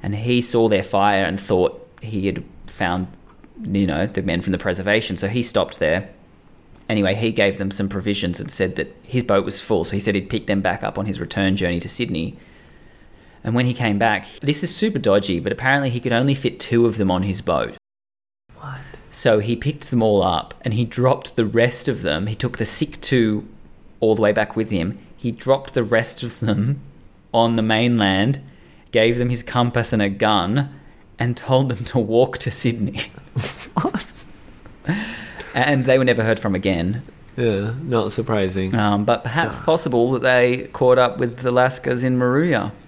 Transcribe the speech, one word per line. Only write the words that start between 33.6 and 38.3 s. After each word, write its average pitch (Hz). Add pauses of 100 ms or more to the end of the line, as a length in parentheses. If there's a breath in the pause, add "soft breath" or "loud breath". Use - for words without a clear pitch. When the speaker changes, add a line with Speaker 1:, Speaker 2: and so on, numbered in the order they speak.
Speaker 2:
What? - (1300 loud breath)
Speaker 1:
And 135
they 131
were 131
never 117
heard 110
from 98
again. 95 (340)
Speaker 2:
Yeah, 110
not 113
surprising. 98